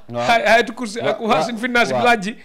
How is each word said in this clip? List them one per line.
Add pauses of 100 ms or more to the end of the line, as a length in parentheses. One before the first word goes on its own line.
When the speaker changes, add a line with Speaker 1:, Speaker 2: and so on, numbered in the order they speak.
Speaker 1:
Waaw.
Speaker 2:
Ay,
ayatul
kursi
ak
Speaker 1:
Waaw,
Speaker 2:
waa
seen
finance
bi
Speaker 1:
waaw.
Speaker 2:
laaj
ji. (120)